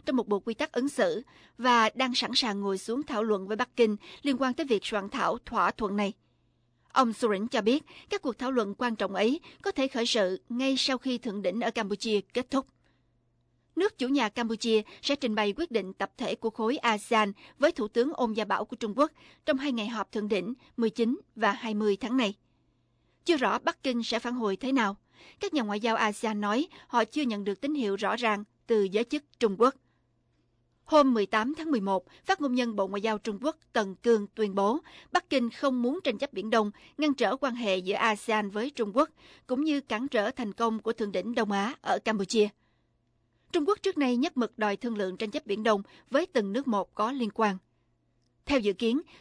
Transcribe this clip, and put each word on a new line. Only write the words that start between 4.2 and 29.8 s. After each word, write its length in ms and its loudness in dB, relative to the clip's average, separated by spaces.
liên 160 0
quan 160 0
tới 120 -4
việc 180 0
soạn 240 -4
thảo 360 -2
thỏa 260 2
thuận 260 -2
này. 160 0
Ông 200 2
Surin 340 0
cho 160 -2
biết, 200 4
các 120 -4
cuộc 160 -4
thảo 140 -4
luận 260 0
quan 180 -2
trọng 180 -4
ấy 260 2
có 80 -4
thể 180 -2
khởi 180 -2
sự 420 0
ngay 300 0
sau 200 0
khi 200 -4
thượng 240 -6
đỉnh 180 -2
ở 100 -2
Campuchia 500 -2
kết 300 -6
thúc. 160 -2
Nước 220 0
chủ 100 0
nhà 200 2
Campuchia 540 0
sẽ 140 0
trình 180 -2
bày 220 0
quyết 140 -4
định 220 -2
tập 240 -6
thể 180 -4
của 160 -4
khối 260 0
asean 560 0
với 140 4
Thủ 160 -2
tướng 260 2
Ôn 180 0
Gia 120 -2
Bảo 200 -2
của 120 -14
Trung 220 -6
Quốc 140 4
trong 120 2
hai 140 -2
ngày 160 -2
họp 240 -6
thượng 160 -2
đỉnh 260 -2
mười 140 2
chín 300 0
và 160 2
hai 220 -6
mươi 220 2
tháng 200 -4
này. 180 2
Chưa 120 4
rõ 220 2
Bắc 240 -4
Kinh 200 0
sẽ 160 -2
phản 160 -6
hồi 220 -2
thế 160 -4
nào. 240 2
Các 140 -4
nhà 80 2
ngoại 180 -2
giao 160 2
asean 440 -2
nói 280 0
họ 180 2
chưa 180 -4
nhận 220 -2
được 160 -4
tín 140 -2
hiệu 220 -2
rõ 200 -2
ràng 280 0
từ 160 4
giới 220 0
chức 200 -4
Trung 180 2
Quốc. 160 6